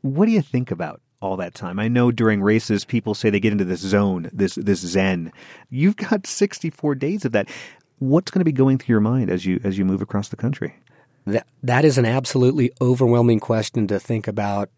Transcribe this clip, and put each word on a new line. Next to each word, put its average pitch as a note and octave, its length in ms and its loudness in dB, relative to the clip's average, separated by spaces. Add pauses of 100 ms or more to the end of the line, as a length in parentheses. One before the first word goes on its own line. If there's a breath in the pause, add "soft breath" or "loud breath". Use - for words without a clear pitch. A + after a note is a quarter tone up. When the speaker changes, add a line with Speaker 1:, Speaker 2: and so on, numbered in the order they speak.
Speaker 1:
What C#3+ 260 2
do A3+ 40 2
you G#3 100 2
think B2+ 300 -4
about E2+ 300 -8 (180)
all F#2+ 180 -6
that F2+ 180 -10
time? F#2 240 -8
I A2 80 -2
know B2 240 2
during A2 300 2
races, G#2+ 440 2
people A2 300 -2
say A2+ 140 0
they G2+ 100 2
get G#2 140 2
into G2 120 0
this F2+ 140 -4
zone, F#2+ 520 0
this, G2 240 -2
this G2 240 -2
zen. F2+ 540 -2 (360 loud breath)
You've D3+ 280 0
got G3+ 300 -4
sixty-four - 680 -2
days D3+ 300 -4
of B2 60 -2
that. G#2 180 0 (500 loud breath)
What's C#3+ 300 2
gonna F#3 160 0
be D#3+ 60 2
going C3+ 260 2
through A#2+ 160 0
your G#2+ 60 4
mind A2 320 0
as F2+ 140 -4
you, F#2 180 0
as G2 160 -2
you G2 60 2
move F#2+ 180 0
across G2+ 240 -6
the - 80 -10
country? - 400 -6 (500 soft breath)
Speaker 2:
That, G#2 220 -2 (160)
that B2 200 2
is C#3+ 140 6
an B2 80 4
absolutely B2+ 760 2
overwhelming A#2+ 600 4
question A2 480 -2
to G2+ 120 -2
think A2 280 -4
about G2+ 500 -4